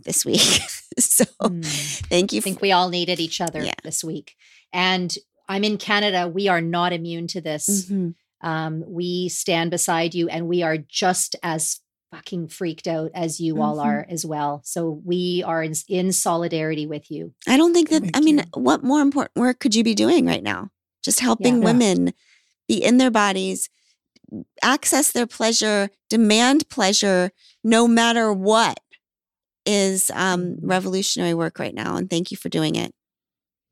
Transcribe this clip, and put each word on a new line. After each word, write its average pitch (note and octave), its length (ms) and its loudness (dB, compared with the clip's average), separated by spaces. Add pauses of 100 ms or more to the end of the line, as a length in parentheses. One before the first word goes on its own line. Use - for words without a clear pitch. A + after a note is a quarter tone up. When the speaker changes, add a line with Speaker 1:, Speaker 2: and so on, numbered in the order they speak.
Speaker 1:
this - 220 -2
week. - 140 2
<laughs> - 300 2 (280)
So - 260 2 (180)
Speaker 2:
Mm. F3 200 -2 (460)
Speaker 1:
thank F3+ 240 0
you G#3+ 60 -2
Speaker 2:
I - 20 0
think F#3+ 160 -4
Speaker 1:
f- - 60 -6
Speaker 2:
we G3 100 2
all F3+ 160 4
needed F3 320 -2
each D#3+ 220 -4
other D#3 200 -4
Speaker 1:
Yeah. - 120 -6 (100)
Speaker 2:
this D#3+ 180 -6
week. D#3+ 320 -10 (380)
And F3+ 420 0 (320)
I'm G3 160 -4
in G#3+ 140 0
Canada. G3+ 500 0
We F#3+ 220 -2
are E3+ 140 2
not F3 320 0
immune E3+ 340 -8
to F3 140 -8
this. D#3+ 420 -4
Speaker 1:
Mm-hmm. F3+ 640 -6
Speaker 2:
Um, D#3+ 380 -4
we F3+ 420 -4
stand E3+ 420 -2
beside E3+ 440 -2
you, E3+ 160 -2
and E3 180 -6
we F3 140 0
are D#3+ 160 0
just - 640 -2
as D#3+ 380 -4 (300)
fucking E3+ 380 -10
freaked E3 380 -8
out D#3+ 280 -4
as E3 260 -6
you D#3+ 200 -2
all D3+ 160 0
Speaker 1:
Mm-hmm. C#3+ 120 -2
Speaker 2:
are C#3+ 200 -2
as E3+ 160 -8
well. D3 400 -4
So E3 400 -6
we F3+ 420 -2
are E3 160 -2
in, D#3 120 -4 (120)
in F#3 280 0
solidarity D#3+ 720 -2
with D3+ 240 -12
you. D#3+ 240 -10 (120)
Speaker 1:
I B3 120 4
don't E4+ 160 6
think D#4+ 160 4
that, D#4+ 100 2
Speaker 3:
Thank F3 160 -2
Speaker 1:
I C4+ 40 2
mean, D4+ 180 6
Speaker 3:
you. - 60 0 (100)
Speaker 1:
what - 280 2
more C#4+ 200 4
important C#4 340 0
work B3 240 2
could A3 140 2
you A3+ 100 4
be A3+ 100 2
doing A#3 300 4
right - 180 0
now? - 280 -6 (340)
Just - 160 0
helping A#3+ 380 2
Speaker 2:
Yeah. G#3+ 80 4
Speaker 1:
women G#3 480 4 (540)
be A3 140 0
in A#3+ 140 6
their B3+ 140 6
bodies, F#3+ 580 0 (960)
access C#4 500 2
their A#3+ 140 0
pleasure, G#3+ 640 0 (180)
demand A#3 640 4
pleasure, F#3+ 600 2 (300)
no A#3 240 4
matter A#3 460 4
what, G3+ 480 2 (880)
is, G3 460 2
um, F3+ 280 0 (120)
Speaker 2:
Mm-hmm. D#3+ 140 -10
Speaker 1:
revolutionary F#3 680 0
work E3 240 -4
right - 160 -6
now. - 220 -4
And F#3 120 -4
thank F3 220 -2
you G3 60 -10
for - 120 -10
doing D#3+ 280 0
it. - 160 -6 (800)